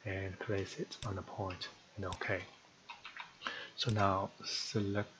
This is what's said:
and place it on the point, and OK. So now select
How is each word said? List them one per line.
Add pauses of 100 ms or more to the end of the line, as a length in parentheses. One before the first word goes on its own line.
and
place
it (100)
on
the
point, (280)
and
OK. (1400)
So
now (140)
select (120)